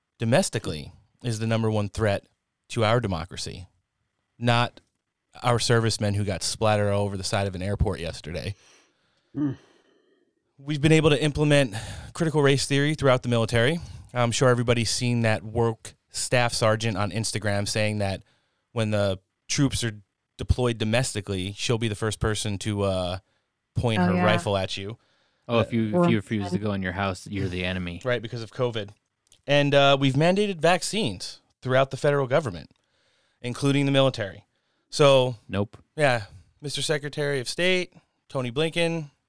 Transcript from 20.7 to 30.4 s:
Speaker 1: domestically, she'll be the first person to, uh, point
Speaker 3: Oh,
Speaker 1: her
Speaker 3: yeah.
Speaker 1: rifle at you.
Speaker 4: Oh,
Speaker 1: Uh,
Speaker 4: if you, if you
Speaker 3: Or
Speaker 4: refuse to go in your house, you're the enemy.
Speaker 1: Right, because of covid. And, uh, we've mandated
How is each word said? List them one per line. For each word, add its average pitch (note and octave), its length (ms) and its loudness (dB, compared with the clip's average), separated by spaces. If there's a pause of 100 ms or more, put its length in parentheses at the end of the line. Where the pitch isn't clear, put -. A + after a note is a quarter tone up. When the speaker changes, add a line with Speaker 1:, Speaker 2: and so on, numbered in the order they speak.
Speaker 1:
domestically, G#2 800 -2
she'll A#2 220 -2
be A2+ 100 -2
the G#2 60 -4
first A2 260 -4
person G#2+ 380 -2
to, G2+ 240 -2
uh, F#2 360 -2 (560)
point A#2 260 0
Speaker 3:
Oh, F3+ 60 2
Speaker 1:
her F3+ 80 2
Speaker 3:
yeah. F3+ 100 2
Speaker 1:
rifle G#2+ 320 2
at F#2+ 200 -4
you. G2 220 -10 (500)
Speaker 4:
Oh, A#2+ 100 2
Speaker 1:
Uh, A2 40 4
Speaker 4:
if - 100 -4
you, A2+ 160 0
if G#2+ 40 -6 (180)
you A2+ 80 4
Speaker 3:
Or - 20 -4
Speaker 4:
refuse G2+ 300 -4
to G#2 80 -2
go G#2 160 -4
in G2 80 -4
your F#2 100 -4
house, F#2+ 340 -4
you're G2 220 -4
the F2+ 160 -6
enemy. F2+ 400 -6
Speaker 1:
Right, B2 180 -2
because A#2 200 -10
of G#2+ 100 -16
covid. A#2 380 -4 (560)
And, C#3+ 280 4
uh, C#3 240 8
we've C#3 160 2
mandated F#3+ 460 2